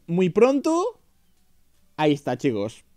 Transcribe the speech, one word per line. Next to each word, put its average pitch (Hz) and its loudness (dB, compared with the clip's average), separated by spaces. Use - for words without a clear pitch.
muy 180 0
pronto. 302 0
Ahí 151 2
está, 135 -6
chicos. 110 -4